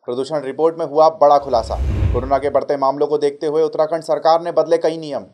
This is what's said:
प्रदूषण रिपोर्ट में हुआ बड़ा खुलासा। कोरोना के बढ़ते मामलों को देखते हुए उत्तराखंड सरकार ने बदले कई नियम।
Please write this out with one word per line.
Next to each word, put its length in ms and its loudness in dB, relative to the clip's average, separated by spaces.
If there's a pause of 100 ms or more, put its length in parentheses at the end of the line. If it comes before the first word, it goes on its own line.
प्रदूषण 360 -6
रिपोर्ट 380 -2
में 80 -4
हुआ 220 4
बड़ा 300 6
खुलासा। 360 -2 (380)
कोरोना 260 -2
के 120 -2
बढ़ते 260 0
मामलों 300 0
को 120 -2
देखते 280 -2
हुए 160 0
उत्तराखंड 400 -2
सरकार 400 2
ने 100 -8
बदले 260 0
कई 180 -2
नियम। 260 -8 (120)